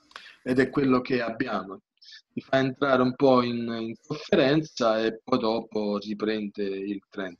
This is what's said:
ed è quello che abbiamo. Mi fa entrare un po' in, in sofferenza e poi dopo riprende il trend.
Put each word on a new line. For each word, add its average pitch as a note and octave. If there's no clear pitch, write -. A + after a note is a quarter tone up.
ed B2+
è C3
quello C3
che B2+
abbiamo. G2+
Mi -
fa -
entrare C3
un B2+
po' C3
in, A#2+
in A2+
sofferenza D3
e A2
poi B2
dopo G#2+
riprende G#2
il G2
trend. F#2